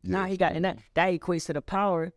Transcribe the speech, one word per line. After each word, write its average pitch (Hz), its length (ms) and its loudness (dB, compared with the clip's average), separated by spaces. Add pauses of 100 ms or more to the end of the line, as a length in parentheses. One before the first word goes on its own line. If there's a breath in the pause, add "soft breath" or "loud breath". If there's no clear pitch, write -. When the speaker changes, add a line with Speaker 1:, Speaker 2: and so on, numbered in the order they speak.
Speaker 1:
Now 185 160 0
Speaker 2:
Yes. 185 80 -4
Speaker 1:
he 190 60 -2
got, 175 160 4
and 165 120 0
that, 185 140 -2 (140)
that 180 200 4
equates 170 340 -2
to 165 60 -4
the 147 80 -2
power. 185 560 -2